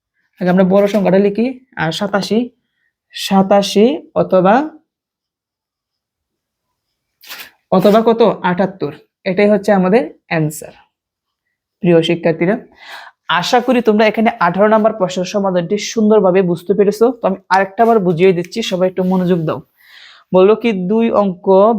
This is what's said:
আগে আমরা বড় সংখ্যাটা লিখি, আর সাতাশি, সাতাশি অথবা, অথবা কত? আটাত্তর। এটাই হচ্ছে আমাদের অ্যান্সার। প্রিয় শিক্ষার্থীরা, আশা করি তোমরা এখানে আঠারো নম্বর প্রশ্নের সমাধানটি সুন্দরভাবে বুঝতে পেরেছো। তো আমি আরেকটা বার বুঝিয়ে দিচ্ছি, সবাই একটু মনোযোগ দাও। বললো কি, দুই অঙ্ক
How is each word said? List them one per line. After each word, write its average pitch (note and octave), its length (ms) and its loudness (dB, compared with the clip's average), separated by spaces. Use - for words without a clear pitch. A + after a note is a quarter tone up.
আগে F3+ 140 -2
আমরা F#3+ 180 4
বড় G3+ 200 2
সংখ্যাটা F#3+ 340 2
লিখি, G#3 200 -2
আর D#3+ 160 -4
সাতাশি, G3+ 400 -4
সাতাশি G3 720 0
অথবা, F#3 320 2
অথবা G#3 320 4
কত? A3+ 120 2
আটাত্তর। F3+ 420 -6
এটাই G#3 220 2
হচ্ছে G#3 260 -2
আমাদের F#3 240 2
অ্যান্সার। D#3 440 -6
প্রিয় F3 180 4
শিক্ষার্থীরা, E3+ 480 -2
আশা A#3+ 260 0
করি B3+ 220 2
তোমরা G#3+ 220 4
এখানে A3 200 0
আঠারো F#3+ 280 2
নম্বর A3 240 2
প্রশ্নের F3+ 360 -4
সমাধানটি F#3+ 420 -2
সুন্দরভাবে G#3 480 2
বুঝতে F3 280 -4
পেরেছো। G#3 280 2
তো - 100 -20
আমি F#3+ 100 -6
আরেকটা G3 340 0
বার A3+ 180 4
বুঝিয়ে F3+ 300 2
দিচ্ছি, F3 220 -8
সবাই F#3 200 -2
একটু F#3 120 -6
মনোযোগ F3+ 360 0
দাও। A#2 100 -4
বললো F#3+ 280 6
কি, A#3+ 80 0
দুই A3+ 160 0
অঙ্ক F#3 240 -6